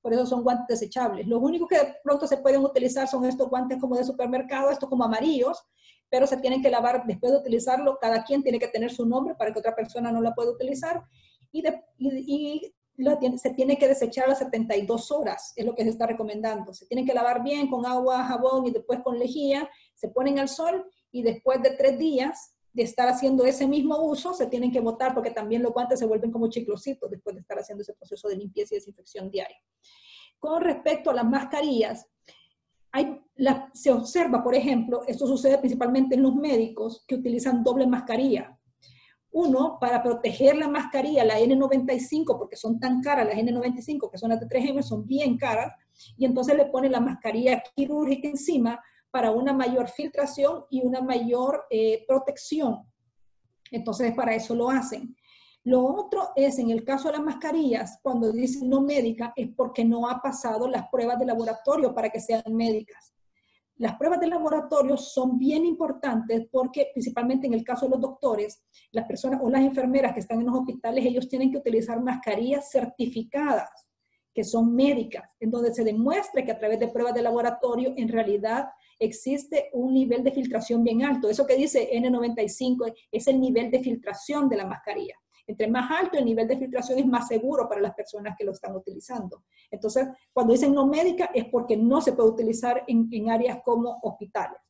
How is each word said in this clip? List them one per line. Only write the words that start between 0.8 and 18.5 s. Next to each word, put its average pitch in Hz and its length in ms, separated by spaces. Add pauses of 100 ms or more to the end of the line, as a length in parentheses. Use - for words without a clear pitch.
Los 233 160
únicos 330 260
que 349 100
de 285 160 (100)
pronto 285 240
se 277 80
pueden 269 260
utilizar 269 460
son 262 160
estos 254 240
guantes 254 320
como 254 160
de 254 80
supermercado, 254 680
estos 277 180
como 247 140
amarillos, 254 640 (440)
pero 254 200
se 269 80
tienen 262 260
que 262 80
lavar 240 340
después 233 280
de 277 60
utilizarlo. 262 600
Cada 226 220
quien 277 220
tiene 233 160
que 196 80
tener 233 240
su 240 120
nombre 254 300
para 214 180
que 214 60
otra 226 160
persona 233 380
no 226 80
la 233 120
pueda 240 200
utilizar. 277 500 (480)
Y, 320 120
de, - 200 (160)
y, 285 760 (240)
y 262 60
lo 294 160
tiene, 254 180
se - 140
tiene 269 280
que 277 100
desechar 262 380
a - 20
las 269 100
setenta 226 380
y 202 100
dos 226 240
horas, 285 460
es 226 100
lo 233 80
que 233 80
se 220 80
está 226 160
recomendando. 214 680
Se - 140
tienen 254 180
que 262 80
lavar 240 300
bien 285 260
con 247 160
agua, 254 380
jabón 254 460